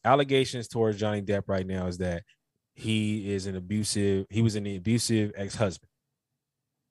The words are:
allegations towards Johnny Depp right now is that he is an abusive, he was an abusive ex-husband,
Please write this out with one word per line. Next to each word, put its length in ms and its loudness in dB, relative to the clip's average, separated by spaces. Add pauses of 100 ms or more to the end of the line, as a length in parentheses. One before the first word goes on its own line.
allegations 640 2
towards 320 0
Johnny 220 0
Depp 260 0
right 200 0
now 220 -2
is 100 -4
that 240 -2 (520)
he 560 -2
is 140 -2
an 100 -6
abusive, 760 0
he 100 0
was 160 4
an 100 -4
abusive 720 0
ex-husband, 540 -4 (1000)